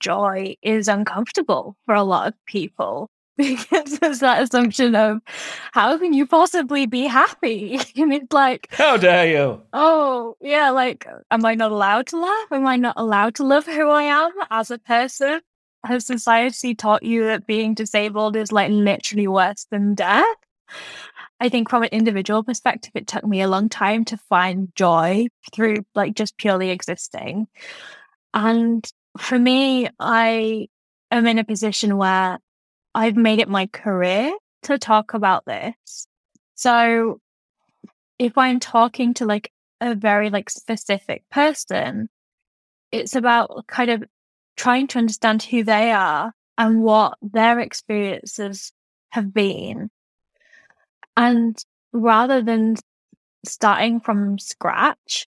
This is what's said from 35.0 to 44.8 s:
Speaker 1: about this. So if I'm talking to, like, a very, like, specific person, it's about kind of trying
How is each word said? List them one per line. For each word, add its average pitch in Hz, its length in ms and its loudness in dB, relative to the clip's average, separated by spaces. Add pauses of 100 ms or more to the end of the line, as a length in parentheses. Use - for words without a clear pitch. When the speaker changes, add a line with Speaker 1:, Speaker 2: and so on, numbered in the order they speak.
Speaker 1:
about 202 320 0
this. - 600 -12 (480)
So 233 680 2 (960)
if 240 200 0
I'm 254 200 4
talking 240 560 0
to, 240 120 -4
like, 208 260 -4 (300)
a 233 120 -2
very, 208 360 0
like, 202 180 -4
specific - 840 -6
person, 220 800 -2 (800)
it's - 240 -6
about 233 520 0
kind 240 240 -2
of 226 140 -2 (520)
trying 254 320 0